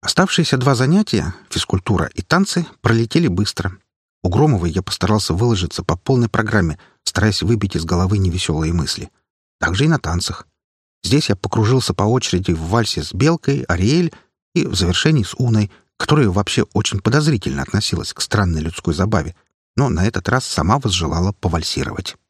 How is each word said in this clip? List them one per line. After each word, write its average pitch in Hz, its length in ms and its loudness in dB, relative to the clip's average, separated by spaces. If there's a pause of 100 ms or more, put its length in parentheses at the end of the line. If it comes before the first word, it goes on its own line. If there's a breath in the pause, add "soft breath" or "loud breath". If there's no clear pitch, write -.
Оставшиеся - 560 0
два 135 160 2
занятия — 113 600 0 (140)
физкультура - 640 -2
и - 80 -8
танцы — 180 420 0 (160)
пролетели 117 460 2
быстро. 92 500 -2 (460)
У 90 60 0
Громовой 95 420 2
я 87 100 0
постарался 98 540 0
выложиться 98 480 0
по - 120 -2
полной 123 320 0
программе, 104 520 0 (240 soft breath)
стараясь 101 400 0
выбить 107 320 0
из 82 100 -2
головы 90 320 0
невесёлые 82 560 0
мысли. - 380 -4 (480)
Так 87 160 -2
же 127 100 2
и - 20 4
на 160 120 2
танцах. - 480 -4 (560)
Здесь 127 260 0
я 104 60 2
покружился 113 580 0
по - 100 0
очереди 104 480 0
в 80 100 -2
вальсе 90 420 -2
с 76 100 -10
Белкой, 139 540 0
Ариэль 135 440 2 (440 loud breath)
и 180 100 2
в - 80 -4
завершении 101 500 2
с - 120 -6
Уной, 110 360 2 (260 soft breath)
которая 151 320 2
вообще 98 340 0 (100)
очень - 260 -2
подозрительно 139 600 0
относилась - 500 -4
к - 100 -10
странной 90 400 0
людской 80 340 -4
забаве, 90 400 -2 (400)
но 240 140 2
на 90 160 0
этот 104 240 -2
раз 127 180 -2
сама 95 320 2
возжелала 87 520 0
повальсировать. - 840 -4 (120)